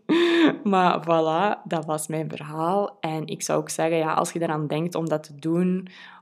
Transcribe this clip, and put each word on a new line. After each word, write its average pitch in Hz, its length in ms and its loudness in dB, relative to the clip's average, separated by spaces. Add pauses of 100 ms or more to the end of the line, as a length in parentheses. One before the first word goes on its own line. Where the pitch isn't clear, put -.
<laughs> 339 560 4
Maar 185 400 4
voilà, 165 600 2
dat 160 200 -4
was 156 220 -4
mijn 156 220 -4
verhaal. 160 720 -2
En 156 260 -4
ik 156 160 -8
zou 156 180 2
ook 151 80 -6
zeggen, 165 280 0
ja, 160 180 0
als 170 180 0
je 165 100 -4
eraan 156 240 -2
denkt 156 280 -4
om 165 140 -2
dat 156 140 -2
te 151 120 -20
doen, 180 540 0 (340)